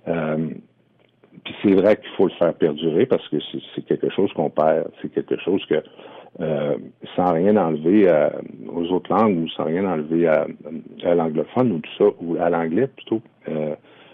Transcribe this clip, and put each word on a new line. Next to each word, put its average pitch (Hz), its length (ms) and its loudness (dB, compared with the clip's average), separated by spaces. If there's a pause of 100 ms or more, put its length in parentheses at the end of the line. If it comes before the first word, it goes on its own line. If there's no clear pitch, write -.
Euh, 78 420 -2 (960)
puis - 180 -14
c'est 98 120 6
vrai 95 220 6
qu'il - 200 -18
faut 98 100 4
le - 80 0
faire 82 200 0
perdurer 82 520 0
parce - 220 -2
que 76 80 -4 (140)
c'est, - 80 -10 (160)
c'est - 100 -8
quelque - 260 -2
chose 98 240 -2
qu'on 76 160 -2
perd, 80 380 2 (140)
c'est - 100 -10
quelque - 280 -2
chose 95 260 -2
que, 76 160 0 (580)
euh, 76 360 -2 (400)
sans 90 180 2
rien 98 220 4
enlever 87 520 4
à, 80 240 4 (400)
aux 85 200 -4
autres 87 200 -2
langues 101 260 4
ou 80 120 -2
sans - 140 -6
rien 85 200 -2
enlever 82 420 0
à, 76 200 2 (580)
à 87 100 2
l'anglophone 82 580 0
ou 82 80 -4
tout - 180 -14
ça, 104 60 4 (160)
ou 85 200 -4
à 85 100 0
l'anglais 85 360 0
plutôt, - 340 -6 (280)
euh, 78 260 -4 (400)